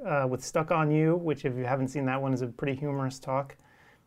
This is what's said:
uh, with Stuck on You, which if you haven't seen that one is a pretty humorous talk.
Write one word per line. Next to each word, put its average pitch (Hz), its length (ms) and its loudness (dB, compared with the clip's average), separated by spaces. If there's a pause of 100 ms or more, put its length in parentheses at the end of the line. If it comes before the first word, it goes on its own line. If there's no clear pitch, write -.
uh, 143 240 2
with 127 140 -2
Stuck 160 280 0
on 156 180 4
You, 156 260 4
which 160 300 -2
if 127 100 0
you 127 100 -4
haven't 131 240 0
seen 139 160 -2
that 131 160 0
one 135 120 0
is 123 80 0
a 127 60 -2
pretty 131 280 -4
humorous 139 440 -4
talk. 135 360 -4 (520)